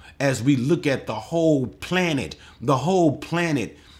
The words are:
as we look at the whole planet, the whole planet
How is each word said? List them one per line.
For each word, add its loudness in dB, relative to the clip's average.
as 0
we 4
look 0
at -2
the -6
whole 0
planet, -4
the 0
whole 2
planet -2